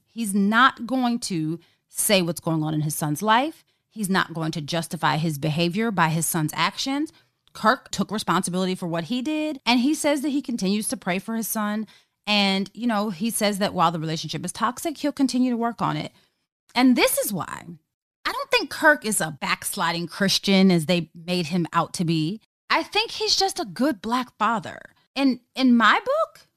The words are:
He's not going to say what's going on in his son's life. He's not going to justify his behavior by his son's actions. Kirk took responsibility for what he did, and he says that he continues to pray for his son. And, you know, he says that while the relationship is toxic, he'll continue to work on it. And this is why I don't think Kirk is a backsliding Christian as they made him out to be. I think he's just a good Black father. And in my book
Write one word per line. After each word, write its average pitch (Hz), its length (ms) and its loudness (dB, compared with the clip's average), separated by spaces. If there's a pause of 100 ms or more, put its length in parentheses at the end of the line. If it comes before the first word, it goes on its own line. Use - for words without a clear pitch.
He's 220 280 -6
not 226 520 2
going 240 340 -2
to 160 400 -4 (300)
say - 320 2
what's 170 180 -2
going 160 240 0
on 156 100 -2
in 156 80 0
his 151 140 -2
son's 147 260 -2
life. 233 440 2 (240)
He's 214 200 -4
not 185 240 0
going 160 200 -4
to 165 80 -6
justify 156 560 -2
his 160 200 -2
behavior 170 540 0
by 170 180 2
his 160 160 -2
son's 151 300 -2
actions. 269 560 -2 (420)
Kirk - 380 0
took - 200 -4
responsibility 185 640 0
for 185 120 -6
what 165 180 -4
he 240 160 -4
did, 302 440 -4
and 247 140 4
he 277 140 4
says 294 280 0
that 294 80 -2
he 277 120 0
continues 208 460 -2
to - 80 -6
pray 190 240 -4
for 226 160 -6
his 226 120 -4
son. 208 400 -4 (400)
And, 196 460 2
you 233 140 -4
know, 214 220 0
he 202 220 -4
says 208 260 0
that 190 160 -2
while 175 180 2
the 170 80 -4
relationship 156 460 -6
is 180 60 -8
toxic, 247 480 -4
he'll 294 120 -2
continue 254 380 0
to 240 80 -2
work 233 240 -4
on 151 160 0
it. - 140 -8 (640)
And 247 200 6
this 480 220 2
is 330 160 -4
why - 320 -8 (580)
I 311 80 -4
don't 539 200 -8
think 440 180 2
Kirk 302 340 4
is 208 160 -2
a 160 220 -4
backsliding 175 680 -2
Christian 190 640 4
as 170 160 4
they 175 280 0
made 175 340 -4
him 175 260 -2
out 165 220 0
to 180 100 -2
be. 165 340 0 (300)
I 302 140 2
think 427 280 -2
he's 427 240 -2
just 381 240 -2
a 320 60 -6
good 220 360 -2
Black 247 360 -4
father. 208 420 -2 (360)
And 262 260 0 (140)
in 254 200 6
my 233 240 6
book 587 580 -2